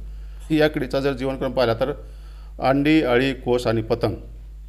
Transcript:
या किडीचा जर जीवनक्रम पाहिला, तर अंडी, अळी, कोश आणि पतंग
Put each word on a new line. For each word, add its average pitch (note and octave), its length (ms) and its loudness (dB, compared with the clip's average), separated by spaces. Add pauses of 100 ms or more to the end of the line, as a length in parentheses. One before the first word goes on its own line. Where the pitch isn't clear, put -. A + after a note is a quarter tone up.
(500)
या D3+ 180 4
किडीचा C#3 320 -2
जर C#3 120 0
जीवनक्रम C3+ 400 -2
पाहिला, A#2 220 4
तर C3 180 0 (680)
अंडी, C#3+ 440 4
अळी, B2+ 300 4
कोश B2 340 0
आणि A2+ 160 2
पतंग A2+ 320 0 (540)